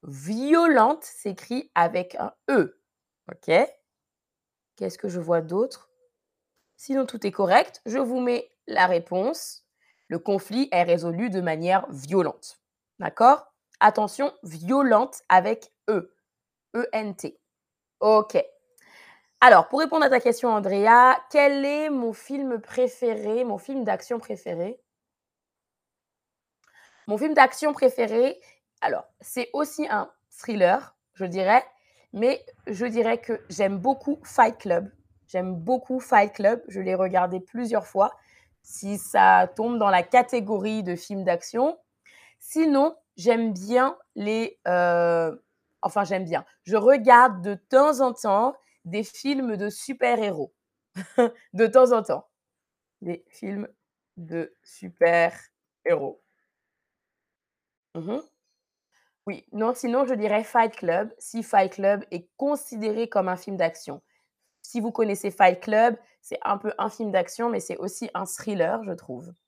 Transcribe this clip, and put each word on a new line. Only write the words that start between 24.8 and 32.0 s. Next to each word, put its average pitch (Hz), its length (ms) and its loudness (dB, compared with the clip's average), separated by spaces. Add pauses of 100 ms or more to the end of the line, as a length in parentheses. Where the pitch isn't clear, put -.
Mon 208 100 -4
film 302 160 -2
d'action 294 400 4
préféré, 247 680 0 (440)
alors, - 240 -4 (160)
c'est - 320 -8
aussi 294 340 -4
un 208 240 -4 (160)
thriller, 208 680 0 (200)
je 190 100 -10
dirais, 190 400 2 (480)